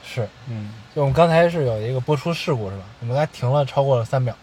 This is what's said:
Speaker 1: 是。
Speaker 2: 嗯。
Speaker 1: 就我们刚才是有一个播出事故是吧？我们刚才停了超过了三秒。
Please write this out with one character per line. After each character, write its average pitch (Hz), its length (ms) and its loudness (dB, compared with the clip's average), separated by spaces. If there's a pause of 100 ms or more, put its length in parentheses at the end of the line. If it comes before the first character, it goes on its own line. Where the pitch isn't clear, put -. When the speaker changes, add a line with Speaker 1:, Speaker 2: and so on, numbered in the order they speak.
Speaker 1:
是。 107 240 -6 (200)
Speaker 2:
嗯。 107 240 -10 (220)
Speaker 1:
就 151 80 -2
我 139 60 2
们 135 60 2
刚 165 140 6
才 170 220 6
是 170 160 0
有 110 160 0
一 117 100 -4
个 131 80 -2
播 151 160 0
出 170 160 -4
事 160 220 -2
故 107 160 -4
是 98 60 -8
吧？ 95 80 -12 (160)
我 120 60 -10
们 120 100 -2
刚 151 100 2
才 - 60 -8
停 - 200 -2
了 143 140 2
超 139 180 0
过 135 140 4
了 113 80 0
三 131 160 0
秒。 120 220 -2